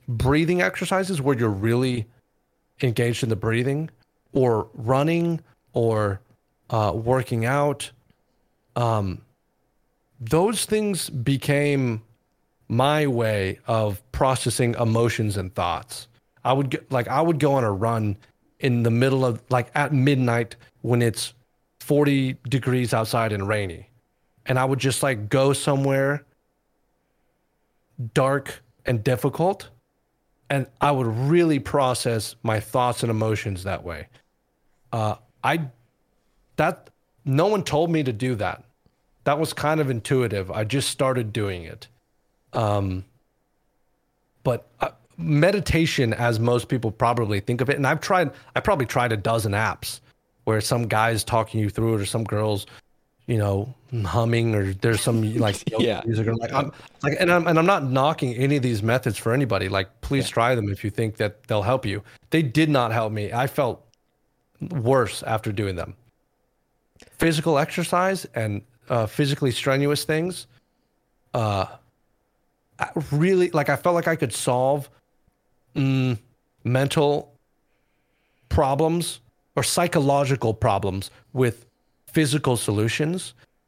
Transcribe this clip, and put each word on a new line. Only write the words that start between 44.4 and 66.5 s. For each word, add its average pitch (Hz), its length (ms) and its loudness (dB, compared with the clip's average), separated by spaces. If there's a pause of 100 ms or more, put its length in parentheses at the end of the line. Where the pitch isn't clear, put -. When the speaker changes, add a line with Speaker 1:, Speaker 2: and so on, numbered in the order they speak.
Speaker 1:
but, 120 260 -2 (120)
uh, - 100 -2 (280)
meditation, 156 960 2
as 120 260 0
most 120 280 0
people 113 220 -2
probably 117 500 0
think 120 200 -4
of 120 80 0
it, 139 80 2
and 139 100 0
I've 147 140 0
tried, 180 300 0 (260)
I 127 40 0
probably 151 260 0
tried 120 260 0
a 110 60 -2
dozen 110 340 0
apps - 480 -4 (440)
where 110 180 0
some 117 260 -2
guy's 110 340 0
talking 110 380 -2
you 104 80 0
through 113 280 0
it, 104 40 -2
or 98 60 -4
some 113 180 -4
girl's, 104 400 -2 (640)
you 120 100 0
know, 104 380 0 (320)
humming, 117 480 2
or 98 180 0
there's 107 300 0
some, 113 340 0
like, 107 340 0
Speaker 2:
<laughs> - 0 -
Speaker 1:
yoga 110 140 0
Speaker 2:
Yeah. 113 220 -2
Speaker 1:
music, 110 200 0
or, 113 100 0
like, 113 140 -6
I'm, 139 220 -2 (300)
like, 147 180 0
and 175 100 4
I'm, 175 160 4
and 165 120 4
I'm 165 80 4
not 185 180 2
knocking 135 480 0
any 135 240 2
of 135 60 0
these 120 200 0
methods 117 360 0
for 113 160 -2
anybody. 104 340 0
Like, 98 320 -2
please 139 280 -2
Speaker 2:
Yeah. - 60 -10
Speaker 1:
try 120 200 4
them 104 160 -2
if 98 120 -8
you 104 60 -2
think 110 300 -4
that 104 300 -4
they'll 107 120 0
help 123 240 0
you. 101 180 -6 (280)
They 160 100 2
did 151 300 2
not 120 220 2
help 110 200 -2
me. 104 180 -4
I 120 160 -2
felt 131 380 -4 (840)
worse 127 540 0
after 110 280 -4
doing 98 240 -4
them. 95 180 -10 (1200)